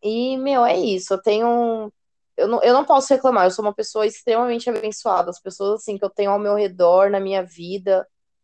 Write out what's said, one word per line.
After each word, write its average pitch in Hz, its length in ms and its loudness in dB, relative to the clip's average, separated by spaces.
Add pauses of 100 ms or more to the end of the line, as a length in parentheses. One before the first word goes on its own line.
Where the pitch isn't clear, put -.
E, 240 360 -4
meu, 262 260 0
é 247 140 2
isso, 196 360 -2
eu 185 80 -4
tenho, 226 680 0 (440)
eu 175 120 0
não, 233 140 0
eu - 100 4
não 277 120 4
posso 277 280 4
reclamar, 254 340 4
eu 185 40 4
sou 208 140 -8
uma 208 100 -2
pessoa 214 320 -4
extremamente 233 640 -2
abençoada, 214 600 -2
as 180 100 -14
pessoas, 202 420 -4
assim, 202 160 -8
que 202 60 -4
eu 190 60 -4
tenho 202 200 -2
ao 202 80 0
meu 202 160 -2
redor, 185 560 4
na 196 100 -2
minha 190 220 -4
vida, 185 640 -4 (380)